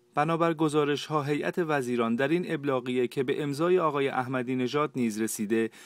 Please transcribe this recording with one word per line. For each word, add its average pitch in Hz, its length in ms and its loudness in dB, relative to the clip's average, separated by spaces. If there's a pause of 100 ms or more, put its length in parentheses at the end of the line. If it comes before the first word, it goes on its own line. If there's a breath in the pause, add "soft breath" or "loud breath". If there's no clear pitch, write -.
(140)
بنابر 165 400 2
گزارش‌ها، 147 680 2
هیئت 147 360 -2
وزیران 123 580 0
در 135 120 2
این 175 200 0
ابلاغیه 131 600 0
که 143 140 -4
به 135 200 -2
امضای 156 360 2
آقای 143 300 0
احمدی 127 480 -2
نژاد 135 400 0
نیز 113 240 0
رسیده، 110 500 -2 (160 loud breath)